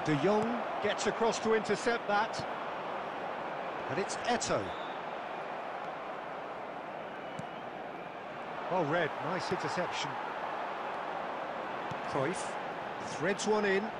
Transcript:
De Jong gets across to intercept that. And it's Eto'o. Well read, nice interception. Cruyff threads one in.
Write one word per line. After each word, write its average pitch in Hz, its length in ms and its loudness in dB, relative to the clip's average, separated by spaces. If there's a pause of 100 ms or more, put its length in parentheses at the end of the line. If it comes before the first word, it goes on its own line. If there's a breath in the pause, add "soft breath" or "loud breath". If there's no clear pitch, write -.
De 151 180 6
Jong 220 380 4 (220)
gets 208 240 2
across 220 340 4
to 220 140 6
intercept 220 540 4
that. 208 360 4 (1500)
And 135 80 2
it's - 180 0 (100)
Eto'o. 185 360 4 (4000)
Well 175 140 4
read, 156 260 4 (140)
nice 170 260 -2
interception. - 600 0 (2000)
Cruyff 147 400 2 (560)
threads 190 400 0
one 208 180 6
in. 196 200 6 (160)